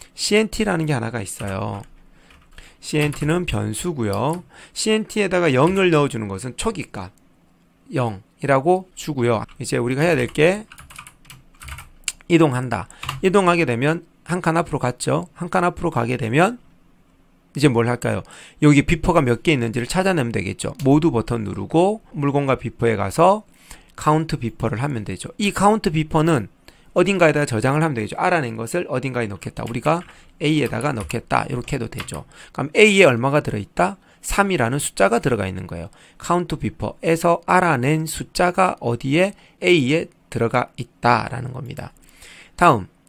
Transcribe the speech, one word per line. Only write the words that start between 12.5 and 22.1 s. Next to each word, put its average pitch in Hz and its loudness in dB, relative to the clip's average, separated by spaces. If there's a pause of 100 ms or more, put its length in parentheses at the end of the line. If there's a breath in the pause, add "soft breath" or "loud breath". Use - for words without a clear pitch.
이동하게 175 2
되면 139 0 (180)
한 175 -4
칸 165 0
앞으로 165 -2
갔죠. 143 -2
한 175 -10
칸 185 0
앞으로 180 -2
가게 120 -2
되면 147 2 (960)
이제 127 4
뭘 117 2
할까요? 117 -4 (380 loud breath)
여기 143 6
비퍼가 165 2
몇 120 2
개 170 2
있는지를 117 -2
찾아내면 180 0
되겠죠. 98 -6 (100)
모두 151 6
버튼 117 -2
누르고 156 0 (100)